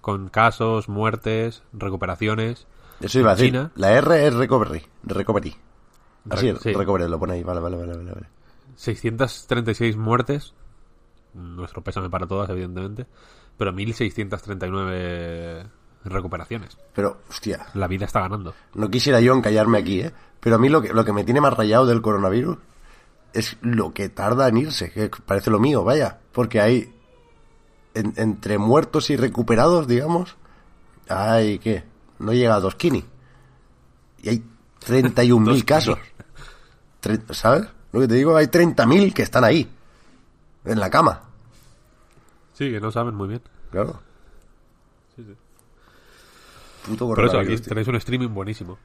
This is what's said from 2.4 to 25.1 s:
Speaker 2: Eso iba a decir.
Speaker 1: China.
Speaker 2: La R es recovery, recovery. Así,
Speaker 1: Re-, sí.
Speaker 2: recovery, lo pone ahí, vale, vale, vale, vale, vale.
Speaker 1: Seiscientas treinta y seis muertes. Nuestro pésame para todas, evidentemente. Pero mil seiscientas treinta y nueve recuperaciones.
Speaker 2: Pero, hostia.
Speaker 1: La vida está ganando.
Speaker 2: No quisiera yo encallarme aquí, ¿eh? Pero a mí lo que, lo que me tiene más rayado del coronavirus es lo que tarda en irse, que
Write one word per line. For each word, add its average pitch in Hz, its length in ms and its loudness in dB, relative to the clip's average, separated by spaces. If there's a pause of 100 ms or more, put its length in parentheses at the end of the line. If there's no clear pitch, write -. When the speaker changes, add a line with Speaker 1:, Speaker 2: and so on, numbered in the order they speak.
Speaker 2:
Eso 101 180 -2
iba 113 140 6
a - 20 4
decir. 123 180 4
Speaker 1:
China. 135 220 -4
Speaker 2:
La 95 180 2
R 147 340 4
es 131 80 2
recovery, 113 480 0 (200)
recovery. 98 540 -4 (760)
Así, 101 220 0
Speaker 1:
Re-, - 80 -4
sí. 113 120 -2
Speaker 2:
recovery, 95 360 0
lo 85 100 -4
pone 90 160 -4
ahí, 87 80 -8
vale, 87 180 -6
vale, 87 160 -6
vale, 85 200 -10
vale, 87 160 -14
vale. - 140 -16 (500)
Speaker 1:
Seiscientas 117 720 -6
treinta 120 240 -2
y - 20 0
seis 117 220 -2
muertes. 120 580 -2 (800)
Nuestro 87 480 -14
pésame 92 280 -8
para 90 160 -4
todas, 95 240 -4
evidentemente. 92 560 -10 (500)
Pero 98 160 -4
mil 104 200 -6
seiscientas 104 500 -6
treinta 95 240 -8
y 92 40 -6
nueve 87 960 -8 (380)
recuperaciones. 95 760 -10 (160)
Speaker 2:
Pero, - 240 -2 (100)
hostia. - 460 -10
Speaker 1:
La 95 140 -4
vida 95 180 -4
está 110 140 -2
ganando. 92 340 -8 (200)
Speaker 2:
No 104 140 -4
quisiera 123 320 4
yo 123 140 6
encallarme 110 440 4
aquí, 92 220 -2
¿eh? 156 120 -8 (280)
Pero 113 160 2
a - 40 4
mí 127 80 6
lo 151 120 4
que, 110 140 -6
lo 113 100 4
que 107 80 -2
me 101 120 -2
tiene 120 160 2
más 143 140 4
rayado 110 320 4
del 117 160 4
coronavirus 110 540 0 (760)
es - 280 -4
lo 110 320 0
que 98 160 -6
tarda 117 400 0
en 110 100 2
irse, 135 340 -4
que 107 180 -4 (160)